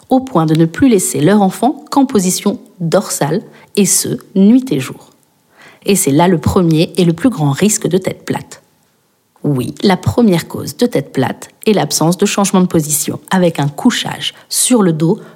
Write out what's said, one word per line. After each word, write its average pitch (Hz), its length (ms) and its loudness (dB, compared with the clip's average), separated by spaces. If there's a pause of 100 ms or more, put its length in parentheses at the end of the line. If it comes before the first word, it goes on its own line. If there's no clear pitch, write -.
au 262 100 2
point 165 280 -2
de 156 80 2
ne 165 100 4
plus 165 220 2
laisser 190 320 2
leur 196 240 4
enfant 233 480 -2
qu'en 269 160 2
position 196 520 -2 (200)
dorsale, 165 640 -2 (320)
et 202 100 2
ce, - 320 -2 (160)
nuit 226 380 4
et - 80 -2
jour. - 320 -12 (720)
Et 202 100 2
c'est 143 160 0
là 165 160 4
le 180 120 2
premier 165 580 2
et 180 80 2
le 170 80 2
plus 202 160 0
grand 151 220 0
risque 196 360 0
de 175 120 0
tête - 260 -6
plate. - 380 -10 (800)
Oui, 143 400 -4
la 190 140 4
première 196 500 0
cause - 280 -10
de 240 120 0
tête - 260 -4
plate - 360 -4 (180)
est 220 60 2
l'absence 160 440 0
de 202 80 2
changement 196 360 0
de 180 40 4
position 151 540 -4 (100)
avec 180 300 0
un 143 80 -2
couchage - 680 -4 (160)
sur - 320 0
le 180 100 2
dos 165 280 0 (160)